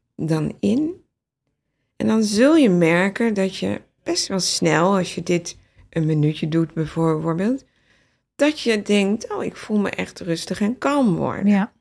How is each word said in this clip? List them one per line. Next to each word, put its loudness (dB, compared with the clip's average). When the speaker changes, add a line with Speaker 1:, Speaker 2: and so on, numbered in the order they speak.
Speaker 1:
dan -4
in. -2
En -2
dan 2
zul 4
je 6
merken 2
dat -2
je -6
best -4
wel -4
snel, 2
als -4
je -8
dit -4
een -2
minuutje 0
doet -2
bijvoorbeeld, -2
dat 0
je 0
denkt, 0
"Oh, -6
ik -8
voel -4
me 0
echt -8
rustig -6
en -2
kalm 2
worden." -2
Speaker 2:
Ja. 2